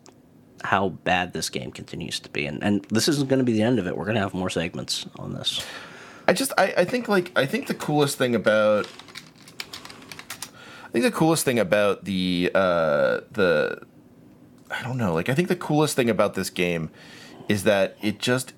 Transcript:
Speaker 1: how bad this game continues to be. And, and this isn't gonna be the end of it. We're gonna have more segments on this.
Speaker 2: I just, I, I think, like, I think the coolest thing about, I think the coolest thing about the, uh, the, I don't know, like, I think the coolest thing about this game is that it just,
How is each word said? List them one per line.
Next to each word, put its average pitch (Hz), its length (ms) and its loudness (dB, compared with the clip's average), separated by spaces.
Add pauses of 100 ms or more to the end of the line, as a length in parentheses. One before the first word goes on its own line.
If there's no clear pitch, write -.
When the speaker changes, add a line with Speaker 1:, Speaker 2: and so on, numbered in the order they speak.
(640)
Speaker 1:
how 98 260 0
bad 90 440 -2
this - 160 -6
game - 220 -8
continues - 500 -10
to - 80 -20
be. - 160 -6
And, 73 180 -6
and 104 220 0
this 110 240 2
isn't 143 200 0
gonna 135 140 2
be 123 100 2
the 107 100 2
end 120 140 4
of 90 80 0
it. - 120 -4
We're 82 80 -6
gonna 107 160 0
have 98 120 -4
more 92 160 -2
segments - 560 -4 (140)
on - 140 -10
this. - 320 -6 (640)
Speaker 2:
I 202 40 2
just, 262 240 -2
I, 190 200 2
I 180 80 4
think, 240 240 -4
like, 190 280 2
I 131 80 2
think 226 220 -4
the 208 80 -4
coolest 147 420 0
thing 123 180 2
about, 107 520 4 (2000)
I - 60 -20
think 233 120 0
the 240 80 4
coolest 160 340 2
thing 120 140 2
about 101 460 2
the, 92 500 2
uh, 80 640 4 (100)
the, 78 500 2 (880)
I - 120 -8
don't 127 140 -6
know, 101 160 0
like, 85 160 0
I 127 40 0
think 175 140 0
the 180 80 0
coolest 151 400 0
thing 120 140 2
about 101 240 2
this 95 160 -4
game 85 400 -2 (580)
is 101 160 0
that 98 380 4
it 104 180 -4
just, 127 380 -2